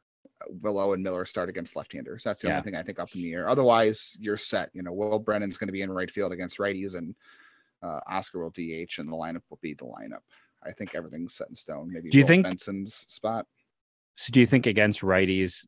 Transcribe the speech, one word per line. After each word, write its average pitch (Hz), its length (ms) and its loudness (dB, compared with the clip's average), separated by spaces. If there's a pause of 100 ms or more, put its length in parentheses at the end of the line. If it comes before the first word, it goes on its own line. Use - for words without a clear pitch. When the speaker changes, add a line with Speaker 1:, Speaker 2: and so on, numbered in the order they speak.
(480)
Speaker 1:
will 101 300 -4
Owen 98 240 2
Miller 92 220 -2
start 90 240 -4
against 87 260 -10
left-handers. - 480 -10
That's 107 200 -4
the 101 60 -2
Speaker 2:
Yeah. 78 100 0
Speaker 1:
only - 60 -6
thing 98 120 -8
I 78 80 -6
think 92 160 -10
up 87 120 -8
in 90 100 -8
the 85 100 -4
air. 85 160 -4
Otherwise, 117 720 6
you're 104 160 -2
set. 98 360 -2
You 92 100 -12
know, 87 100 -8
Will 107 260 0
Brennan's 104 400 -2
gonna 98 140 -4
be 98 100 -4
in 95 80 -4
right 92 200 -4
field 98 200 -2
against 90 280 -8
righties, 98 360 -2
and, 85 220 -8 (680)
uh, 82 240 -6
Oscar 92 360 -4
will 80 80 -6
D 82 220 -6
H, 82 260 -8
and 76 100 -8
the 80 60 -6
lineup 82 360 -6
will - 100 -18
be 78 140 -6
the 71 100 -14
lineup. 57 380 -14 (400)
I - 100 -12
think - 220 -10
everything's 85 400 -8
set - 160 -10
in - 40 -18
stone. 78 380 -10
Maybe 85 160 -10
Speaker 2:
Do 131 100 8
you 139 60 10
Speaker 1:
Will 131 40 6
Speaker 2:
think 185 180 8
Speaker 1:
Benson's 98 480 -6 (120)
spot. - 400 -4 (680)
Speaker 2:
So - 160 -4
do 127 80 10
you 120 60 10
think 127 200 4
against 104 360 4
righties, 95 640 2